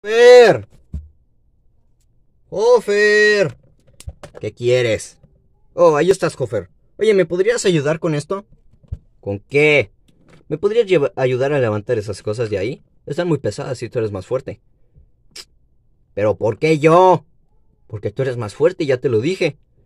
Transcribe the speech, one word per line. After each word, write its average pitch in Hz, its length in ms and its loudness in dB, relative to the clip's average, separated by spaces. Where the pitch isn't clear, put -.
Hofer. 226 600 6
Hofer. 208 1080 2
¿Qué 107 120 -10
quieres? 120 640 -2
Oh, 165 220 4
ahí 170 160 2
estás, 170 260 -2
Hofer. 113 320 -8
Oye, 214 160 0
¿me 185 120 2
podrías 190 400 -2
ayudar 160 340 0
con 160 140 -4
esto? 196 320 -6
¿Con 101 180 -8
qué? 143 540 0
¿Me 156 80 -6
podrías 214 300 -2
lleva-, 151 280 0
ayudar 131 380 -2
a 143 60 0
levantar 110 380 -2
esas 104 240 -10
cosas 107 280 -6
de 101 80 -4
ahí? 113 260 -8
Están 175 240 -6
muy 151 80 0
pesadas 131 440 -8
y 117 60 -10
tú 123 120 -8
eres 110 120 -4
más 95 140 -12
fuerte. - 340 -8
¿Pero 101 240 -2
por 107 220 -4
qué 156 200 0
yo? 170 460 4
Porque 104 240 -10
tú 135 120 -6
eres 127 120 -6
más 113 180 -10
fuerte, 170 320 -2
ya 131 120 -2
te 139 100 -8
lo 113 140 0
dije. 170 360 -4